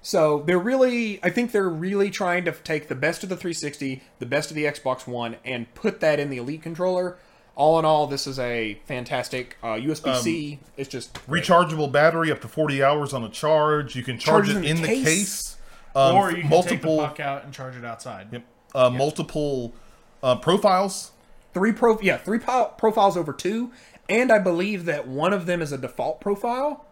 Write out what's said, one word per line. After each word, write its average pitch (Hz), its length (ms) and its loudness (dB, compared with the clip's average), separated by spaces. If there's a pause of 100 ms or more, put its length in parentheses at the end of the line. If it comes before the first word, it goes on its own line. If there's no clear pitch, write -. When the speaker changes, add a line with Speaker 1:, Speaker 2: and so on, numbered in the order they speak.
Speaker 1:
So 151 460 2
they're 180 120 4
really, 240 640 2
I 180 60 2
think 240 200 0
they're 196 180 0
really 190 420 0
trying 180 340 -2
to 165 80 -2
take - 360 -6
the 147 60 -4
best 151 300 -2
of 190 60 -10
the 180 60 -4
three 175 160 -6
sixty, 143 500 -8 (180)
the 120 60 -8
best 147 240 -2
of 156 40 -14
the 151 100 -4
Xbox 135 440 -4
One, 117 360 -8
and 120 300 -8
put - 260 -4
that 151 200 2
in 143 100 -4
the 131 60 -6
Elite 139 260 -8
controller. 180 560 -4 (380)
All 156 240 4
in 160 40 0
all, 151 220 4
this 135 200 -6
is 135 120 -8
a 117 360 -4 (120)
fantastic, 127 760 -6
uh, 113 120 -4
U 127 160 -4
S 151 100 -2
B 131 140 -2
C. 127 480 -4
Speaker 2:
Um, - 140 -20
Speaker 1:
It's 135 120 -8
just - 380 -12
great. 160 160 -2
Speaker 2:
rechargeable 160 480 4
battery 156 400 4
up 139 120 -2
to 113 60 -12
forty 143 340 0
hours 143 300 2
on 123 120 -4
a 110 40 -8
charge. 151 680 2
You 123 80 -6
can 123 140 -6
charge 160 280 4
Speaker 1:
Charges 202 100 0
Speaker 2:
it - 20 -
Speaker 1:
in 180 40 -2
the 147 80 0
Speaker 2:
in 165 120 0
the - 60 -2
Speaker 1:
case. 254 160 0
Speaker 2:
case. 180 520 0 (400)
Um, 135 180 6
Speaker 3:
Or 190 160 6
you 170 120 -4
can 147 80 0
Speaker 2:
multiple, 160 480 2
Speaker 3:
take - 40 2
the 147 60 -2
puck 147 120 -12
out 139 240 -6
and 143 80 -16
charge 131 240 -14
it 120 80 -14
outside. 110 480 -12
Speaker 2:
yep. 120 120 -12 (300)
Uh, 131 160 6
Speaker 1:
Yep. 123 80 -2
Speaker 2:
multiple, 143 760 -2 (480)
uh, 127 140 4
profiles. 190 760 2 (440)
Speaker 1:
Three 202 180 2
pro-, 220 280 4
yeah, 175 180 2
three 220 200 -2
po-, 247 400 0
profiles 202 380 4
over 156 160 -4
two, 226 400 -4 (360)
and 240 220 2
I 220 80 6
believe 185 460 0
that 147 240 -4
one 151 240 0
of 180 140 -2
them 175 160 -2
is 147 100 -6
a 135 60 -6
default 127 420 -6
profile 247 720 -4